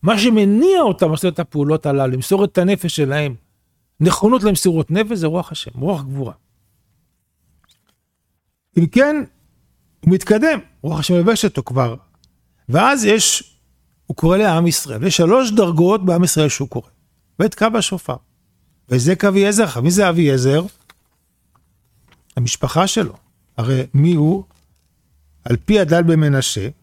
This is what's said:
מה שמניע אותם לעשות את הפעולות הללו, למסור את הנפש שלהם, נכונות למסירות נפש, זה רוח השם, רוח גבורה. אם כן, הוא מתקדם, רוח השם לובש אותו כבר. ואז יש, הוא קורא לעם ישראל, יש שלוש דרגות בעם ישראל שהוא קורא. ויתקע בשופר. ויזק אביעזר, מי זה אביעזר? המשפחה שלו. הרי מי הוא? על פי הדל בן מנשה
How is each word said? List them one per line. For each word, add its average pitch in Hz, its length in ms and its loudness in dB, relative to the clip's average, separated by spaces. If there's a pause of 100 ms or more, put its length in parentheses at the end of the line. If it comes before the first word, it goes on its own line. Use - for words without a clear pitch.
מה 202 160 0
שמניע 226 640 4
אותם 190 300 0
לעשות 165 240 -2
את - 40 -8
הפעולות 156 480 -2
הללו, 135 260 -2
למסור 190 320 0
את - 140 -2
הנפש 180 380 0
שלהם, 143 380 -2 (680)
נכונות 202 400 2
למסירות 175 480 0
נפש, 214 280 -2
זה 165 80 -4
רוח 160 260 -4
השם, - 220 -14
רוח 143 280 -4
גבורה. 135 300 -10 (2500)
אם 170 80 4
כן, 285 380 2 (760)
הוא 175 140 4
מתקדם, 220 440 0 (240)
רוח 156 180 -4
השם 180 140 -2
לובש 202 300 2
אותו 156 180 -4
כבר. 123 340 -4 (720)
ואז 226 360 0
יש, - 520 0 (500)
הוא 139 100 -10
קורא 170 200 2
לעם 175 300 2
ישראל, 135 400 -4
יש 180 100 0
שלוש 220 340 2
דרגות 190 540 2
בעם 180 200 2
ישראל 156 240 0
שהוא 135 200 -6
קורא. - 200 -12 (500)
ויתקע - 300 0
בשופר. 190 480 -4 (720)
ויזק 139 360 0
אביעזר, 196 560 0
מי 143 100 2
זה 190 180 2
אביעזר? 143 540 2 (1700)
המשפחה 131 500 -2
שלו. 196 280 -4 (420)
הרי 131 380 -2
מי 156 200 4
הוא? 165 300 0 (1000)
על 120 120 -2
פי 208 240 2
הדל 170 220 2
בן 165 180 2
מנשה 135 480 -2 (140)